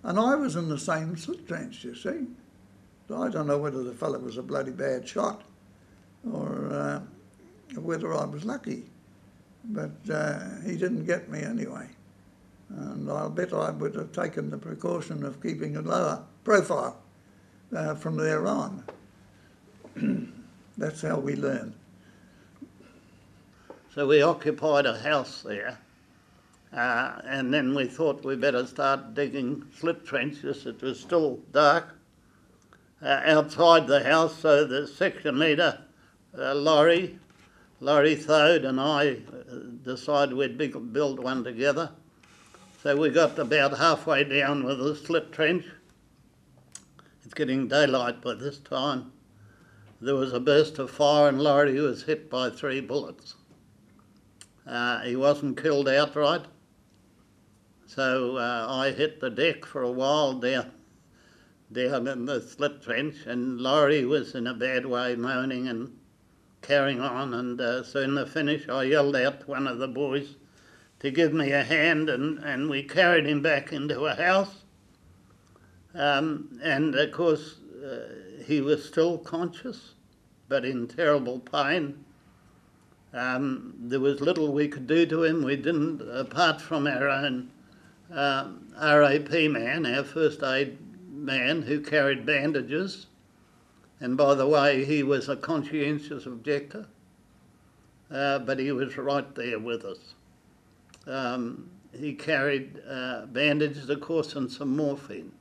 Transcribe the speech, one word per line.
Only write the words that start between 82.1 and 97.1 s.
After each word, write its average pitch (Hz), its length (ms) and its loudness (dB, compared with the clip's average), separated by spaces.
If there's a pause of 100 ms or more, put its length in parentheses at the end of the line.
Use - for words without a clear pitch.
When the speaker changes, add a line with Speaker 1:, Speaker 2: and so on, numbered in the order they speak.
Speaker 2:
Um, 127 640 -4
there 120 200 -4
was 139 220 2
little 156 320 2
we 147 140 2
could 147 180 -10
do 165 220 4
to 160 160 0
him. 160 180 2
We 139 140 0
didn't, 151 520 -2
apart 139 540 0
from 147 240 -2
our 139 240 0
own, 135 400 -2 (640)
um, 139 640 -2
R 147 260 8
A 143 160 6
P 156 280 2
man, 135 400 0
our 131 160 0
first 151 400 0
aid 131 340 0 (340)
man 139 520 0
who 147 180 -2
carried 139 460 2
bandages. 147 800 -2 (920)
And 127 140 -2
by 139 180 6
the 135 140 4
way, 143 380 4
he 147 180 2
was 135 240 0
a 139 80 -2
conscientious 147 920 -4
objector, 143 600 -6 (1200)